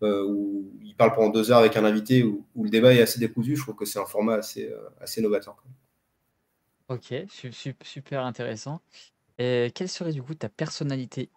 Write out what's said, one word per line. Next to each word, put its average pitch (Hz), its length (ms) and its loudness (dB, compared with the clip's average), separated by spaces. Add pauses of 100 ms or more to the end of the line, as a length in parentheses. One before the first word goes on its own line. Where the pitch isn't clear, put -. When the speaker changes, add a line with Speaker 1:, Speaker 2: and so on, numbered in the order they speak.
Speaker 1:
euh, 101 240 0
où 101 460 -4 (100)
il 104 140 -20
parle 117 180 4
pendant 110 160 4
deux 110 220 0
heures 120 80 8
avec 110 160 6
un 110 80 2
invité, 107 400 4
où, 104 220 -2 (100)
où 117 80 -4
le 107 60 -4
débat 113 240 8
est 120 80 8
assez 113 180 2
décousu. 117 380 -2
Je 135 60 -6
trouve 107 120 -12
que 107 100 -8
c'est 104 140 -6
un 95 60 -6
format 110 300 0
assez, 107 340 -6
euh, 110 80 -12 (240)
assez - 200 -8
novateur, 104 360 -2
quoi. - 1400 -20
Speaker 2:
Ok, - 180 -12 (160)
su-, - 220 -16
su-, 131 320 -12
super 135 400 -10
intéressant. 120 560 -8 (600)
Et 123 340 0
quelle 185 160 -8
serait 170 240 -6
du 139 80 -6
coup 143 140 -12
ta 135 120 -8
personnalité 135 880 -6